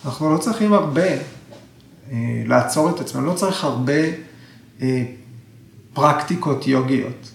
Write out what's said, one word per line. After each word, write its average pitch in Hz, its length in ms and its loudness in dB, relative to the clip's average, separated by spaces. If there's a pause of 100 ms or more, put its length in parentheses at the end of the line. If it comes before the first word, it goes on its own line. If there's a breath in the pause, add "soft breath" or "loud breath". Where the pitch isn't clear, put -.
אנחנו 151 280 0
לא 160 40 4
צריכים 214 360 2
הרבה, 165 340 4 (1040)
אה, 117 340 -2
לעצור 127 440 2
את 170 100 -2
עצמנו, 131 260 -6
לא 175 80 0
צריך 185 300 -2
הרבה, 139 400 0 (760 loud breath)
אה, 127 220 0 (880)
פרקטיקות 147 720 0
יוגיות. 131 680 0